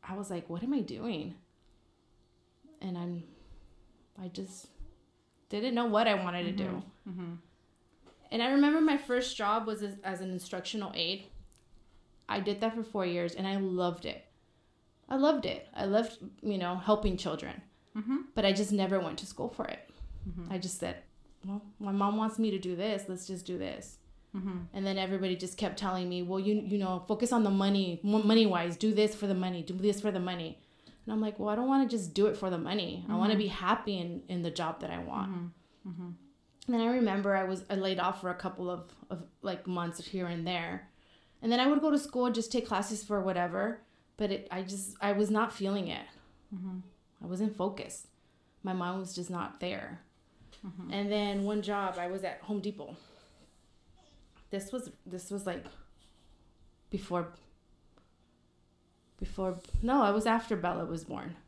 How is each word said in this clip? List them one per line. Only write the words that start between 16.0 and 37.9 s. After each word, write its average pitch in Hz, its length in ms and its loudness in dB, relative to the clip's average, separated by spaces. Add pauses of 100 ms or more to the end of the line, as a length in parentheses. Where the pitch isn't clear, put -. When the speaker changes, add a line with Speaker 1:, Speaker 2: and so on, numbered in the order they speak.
Speaker 1:
you 202 160 0
know, 180 200 0
helping 208 400 4
children. - 440 -4 (360)
Speaker 2:
Mm-hmm. 226 200 -2 (160)
Speaker 1:
But 208 120 4
I 196 80 8
just 196 180 2
never 196 280 4
went 160 200 -4
to - 60 -10
school - 240 -6
for - 180 -6
it. - 220 -10 (380)
Speaker 2:
Mm-hmm. 175 260 -8
Speaker 1:
I 190 40 -2
just 180 220 -4
said, - 160 -2 (500)
"Well, 202 160 -6 (180)
my 202 120 -4
mom 202 240 2
wants 220 240 0
me 220 120 4
to 190 80 0
do 180 180 -2
this. 196 320 0
Let's 185 180 -6
just 185 180 -6
do 180 120 -4
this." - 400 -8 (380)
Speaker 2:
Mm-hmm. 190 220 -4 (160)
Speaker 1:
And 196 140 -4
then 190 100 0
everybody 190 380 0
just 180 220 -8
kept 202 200 -2
telling 185 300 0
me, 180 160 -2
"Well, 185 160 -2
you, 208 160 2 (100)
you 202 120 0
know, 185 320 0
focus 226 240 2
on 226 100 6
the 202 80 4
money, 196 520 4
mo-, 208 200 4
money-wise. 190 540 6
Do 214 160 4
this 208 200 6
for 208 140 -4
the 196 80 2
money. 180 260 0
Do 180 120 -6
this 202 260 2
for 208 120 0
the 185 100 0
money." 175 360 -4 (480)
And 220 60 -4
I'm 214 80 0
like, 214 200 0
"Well, 208 100 0
I 208 80 2
don't 254 100 2
wanna 269 220 6
just 185 240 -2
do 202 140 6
it 208 100 2
for 190 120 -2
the 180 80 0
money. 180 520 -4
I 214 80 0
wanna 214 160 6
Speaker 2:
Mm-hmm. 208 60 6
Speaker 1:
be 208 80 2
happy 196 500 0
in, 175 320 -4
in 175 140 -2
the 165 80 0
job 165 280 -2
that - 120 -8
I 170 80 -4
want." 190 320 -4
Speaker 2:
Mm-hmm. 175 580 -8
Mm-hmm. 175 200 -8 (580)
Speaker 1:
And 247 80 2
then 226 60 4
I 233 120 4
remember 202 420 4
I 190 80 2
was, 185 260 -4
uh, 202 60 0
laid 190 240 0